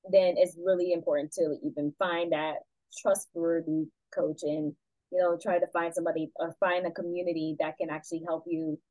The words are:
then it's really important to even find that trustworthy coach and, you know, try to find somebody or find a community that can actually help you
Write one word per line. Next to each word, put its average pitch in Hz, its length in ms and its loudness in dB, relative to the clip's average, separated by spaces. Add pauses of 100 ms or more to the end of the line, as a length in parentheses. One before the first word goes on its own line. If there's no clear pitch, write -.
(100)
then 185 280 6
it's 180 240 4
really 180 300 2
important 156 400 0
to 156 300 0
even 147 360 -4
find 170 340 0
that 156 240 0 (460)
trustworthy 165 840 0 (300)
coach - 280 -2
and, 151 320 -2 (380)
you 180 80 0
know, 175 160 4
try 180 220 0
to 180 160 2
find 165 200 -2
somebody 165 420 -2
or 165 220 -4
find 180 280 2
a 165 40 0
community 175 720 -4
that 156 160 -2
can 160 140 -6
actually 160 360 -8
help 160 200 -4
you 160 320 -4 (120)